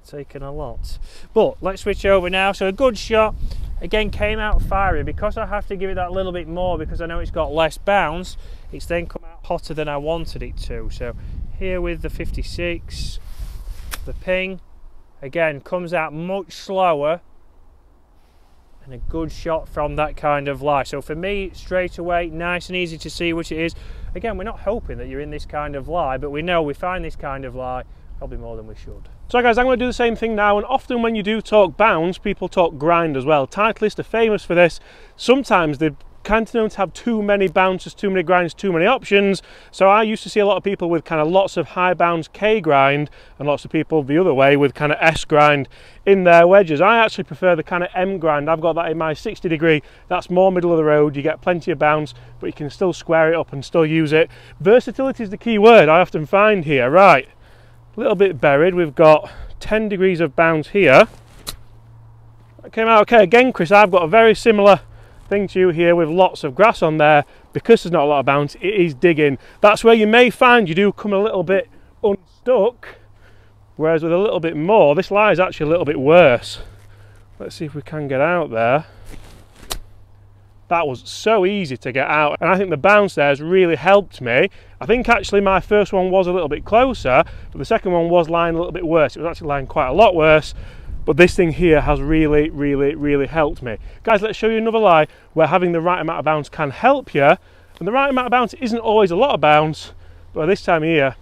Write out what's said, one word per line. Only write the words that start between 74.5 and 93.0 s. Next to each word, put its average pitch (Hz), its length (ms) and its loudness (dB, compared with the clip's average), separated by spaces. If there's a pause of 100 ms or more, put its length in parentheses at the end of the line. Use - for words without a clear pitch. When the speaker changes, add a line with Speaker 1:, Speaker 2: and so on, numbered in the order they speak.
Speaker 2:
more, 160 380 4
this 180 160 -2
lie 208 220 2
is 160 80 2
actually 180 260 -2
a 147 40 -2
little 170 160 2
bit 151 140 -4
worse. 143 600 4 (800)
Let's - 160 -14
see 170 100 -10
if 147 80 -12
we 147 80 -10
can 151 260 -10
get 131 140 -2
out 160 300 -2
there. 120 340 0 (1800)
That 170 200 -2
was 127 220 -8
so 214 340 0
easy 180 340 -2
to 131 140 -10
get 131 160 -2
out, 151 320 2
and 165 100 0
I 185 80 4
think 190 120 -2
the 156 80 -2
bounce 202 380 4
there 143 140 2
has 139 120 0
really 170 340 2
helped 196 460 2
me. 131 280 2 (300)
I 123 60 -12
think 226 240 0
actually 208 320 2
my 190 180 2
first 208 320 0
one 185 200 0
was 185 160 2
a 180 40 -2
little 175 180 -2
bit 147 160 -8
closer, 202 580 2 (280)
but - 60 -16
the 143 80 -8
second 202 280 -2
one 170 160 0
was 170 200 2
lying 170 240 0
a 165 60 -4
little 175 120 -6
bit 175 140 -8
worse. 151 300 2
It 143 60 -12
was 160 80 -4
actually 165 180 -12
lying 139 180 -4
quite 143 220 -2
a 131 60 -4
lot 196 200 2
worse. 156 400 2 (520)
But 151 120 0
this 175 180 4
thing 170 160 2
here 156 300 2
has 143 200 0
really, 151 480 2
really, 143 460 -2
really 143 320 0